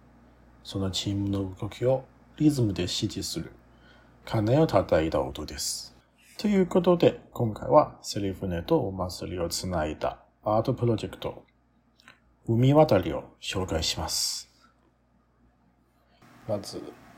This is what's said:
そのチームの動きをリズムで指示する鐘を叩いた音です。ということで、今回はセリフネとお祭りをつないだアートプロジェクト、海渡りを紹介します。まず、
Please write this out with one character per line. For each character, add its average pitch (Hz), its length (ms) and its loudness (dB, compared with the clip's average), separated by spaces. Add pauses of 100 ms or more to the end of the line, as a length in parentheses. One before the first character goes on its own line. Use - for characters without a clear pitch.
(640)
そ - 160 -8
の 95 100 -2
チ 98 220 -4
ー 101 40 -2
ム 101 140 -2
の 98 320 -4
動 104 80 -6
き - 160 -6
を 131 180 2 (340)
リ 151 120 4
ズ 139 120 2
ム 104 120 0
で 90 100 -2
指 87 100 -4
示 98 300 -4
す - 160 -8
る - 120 -10 (720)
鐘 113 320 2
を 160 80 6
叩 87 400 2
い 78 60 -4
た 73 100 0
音 69 240 -8
で 71 140 -12
す。 - 360 -8 (440)
と - 80 -2
い 196 140 4
う 180 40 4
こ 180 160 2
と 175 160 4
で、 151 240 4 (100)
今 113 220 -2
回 - 160 -8
は 143 320 4
セ - 180 -8
リ 98 140 -2
フ 98 140 -8
ネ 85 160 -2
と 165 160 2
お 113 120 -4
祭 92 420 -8
り 90 60 -4
を 85 80 -2
つ - 200 -6
な 85 180 -2
い 76 140 -6
だ - 180 -4 (260)
ア 107 160 2
ー - 40 4
ト 131 100 0
プ 120 140 0
ロ 113 80 2
ジ 95 100 -4
ェ 85 60 -10
ク - 80 -16
ト、 - 240 -10 (1040)
海 123 260 4
渡 151 240 8
り 90 160 0
を - 120 -8 (140)
紹 90 280 -6
介 82 160 -2
し - 160 -4
ま 85 100 -6
す。 - 400 -4 (2000)
ま 104 100 -2
ず、 95 240 -12 (360)